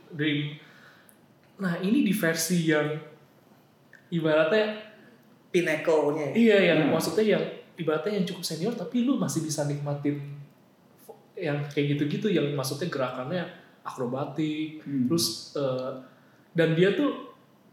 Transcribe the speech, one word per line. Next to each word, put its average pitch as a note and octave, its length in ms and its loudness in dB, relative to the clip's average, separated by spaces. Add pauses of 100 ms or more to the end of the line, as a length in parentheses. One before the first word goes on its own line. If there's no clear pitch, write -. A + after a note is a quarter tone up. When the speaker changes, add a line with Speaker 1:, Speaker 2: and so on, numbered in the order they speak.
Speaker 1:
Dream. D3 500 -4 (1000)
Nah, F3+ 200 -2
ini A3 260 2
di G3 80 2
versi E3 540 0
yang D3+ 340 2 (1120)
ibaratnya E3 840 2 (580)
Speaker 2:
Pinnacle-nya D#3 760 2
ya? C3+ 100 -2
Speaker 1:
Iya, A3 220 8 (100)
yang D#3+ 140 4
Speaker 3:
Hmm. C#3 100 4
Speaker 1:
maksudnya E3 380 2
yang D#3+ 140 4 (320)
ibaratnya D#3+ 420 -2
yang F3+ 80 2
cukup F3+ 180 -8
senior, E3+ 300 -4
tapi G#3+ 280 -4
lu B3 140 2
masih D#3+ 260 -2
bisa D#3 220 -4
nikmatin C#3+ 540 -2 (1160)
yang D3 300 -2
kayak C#3+ 320 0
gitu-gitu, E3 320 -2
yang D3+ 240 2
maksudnya C#3+ 360 -4
gerakannya C3+ 580 -4 (380)
akrobatik, D3+ 1000 -6
Speaker 3:
Hmm. C#3 240 -2
Speaker 1:
terus, - 480 -2
eh, C3 380 -4 (600)
dan D#3+ 220 2
dia F#3 180 6
tuh - 420 -2 (400)